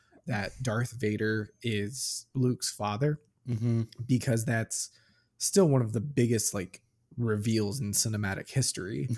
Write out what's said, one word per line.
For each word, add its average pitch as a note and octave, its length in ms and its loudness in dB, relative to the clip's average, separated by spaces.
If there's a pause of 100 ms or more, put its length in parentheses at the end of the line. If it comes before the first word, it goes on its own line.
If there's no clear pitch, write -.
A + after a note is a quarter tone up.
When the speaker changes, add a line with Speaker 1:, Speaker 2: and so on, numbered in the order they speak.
(260)
Speaker 1:
that G#2 380 -4
Darth A#2+ 300 -2
Vader G#2+ 580 -2 (100)
is A2 720 -4
Luke's B2 380 0
father, A2 480 0 (280)
Speaker 2:
Mm-hmm. A#2 360 2 (240)
Speaker 1:
because A2+ 380 2
that's - 440 -2 (480)
still G3 300 4
one C3+ 140 6
of A2 120 0
the A2+ 80 0
biggest, A#2+ 520 2
like, F#2 280 -6 (360)
reveals A2 600 2
in G2+ 120 -2
cinematic G#2 580 -2
history. B2 680 -2